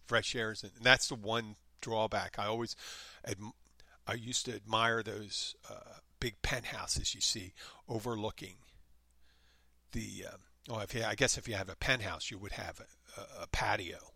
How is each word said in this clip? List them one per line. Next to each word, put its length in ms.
fresh 300
air. 260
And 100
that's 260
the 80
one 400
drawback. 560
I 80
always 300
adm-, 260
I 80
used 320
to 100
admire 460
those, 540
uh, 300
big 240
penthouses 720
you 60
see 320
overlooking 680
the, 380
um, 80
oh, 100
if 140
you, 100
I 120
guess 240
if 80
you 80
have 140
a 60
penthouse, 540
you 80
would 140
have 280
a, 420
a, 220
a 40
patio 500